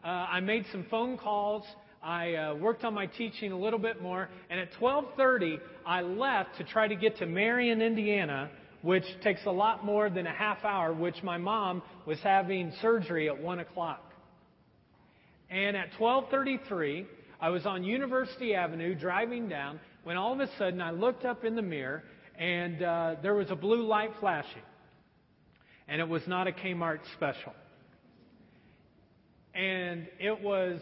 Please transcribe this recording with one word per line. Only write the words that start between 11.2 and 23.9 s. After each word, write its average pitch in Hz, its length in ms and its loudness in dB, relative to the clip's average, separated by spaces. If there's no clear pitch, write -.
my 175 160 -2
mom 185 460 0
was 156 140 -2
having 185 600 4
surgery 170 480 4
at 139 100 -2
one 175 200 -4
o'clock. 165 520 -6
And 196 260 0
at 175 200 -6
twelve 254 340 4
thirty-three, 202 760 0
I 175 100 2
was 175 180 0
on 185 160 -2
University 247 720 0
Avenue 170 400 0
driving 214 520 -2
down 147 320 -6
when 170 140 -4
all 220 160 0
of 269 60 -4
a 262 180 0
sudden 180 240 0
I 165 100 -2
looked 240 340 0
up 226 200 -2
in 226 100 0
the 226 60 0
mirror 151 420 -4
and, 175 460 -2
uh, 170 400 0
there 202 140 4
was 196 160 0
a 185 40 -2
blue 214 280 2
light 214 360 2